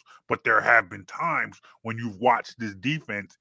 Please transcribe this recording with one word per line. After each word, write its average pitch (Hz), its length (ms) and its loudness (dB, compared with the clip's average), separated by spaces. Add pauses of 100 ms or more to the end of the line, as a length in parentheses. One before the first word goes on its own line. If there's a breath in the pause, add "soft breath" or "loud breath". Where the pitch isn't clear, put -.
(300 soft breath)
But 117 140 -2
there 113 180 4
have 110 280 4
been 101 160 -14
times 139 540 -6 (220 soft breath)
when 113 160 -6
you've 113 200 -8
watched 117 420 0
this 107 160 -8
defense 107 640 -6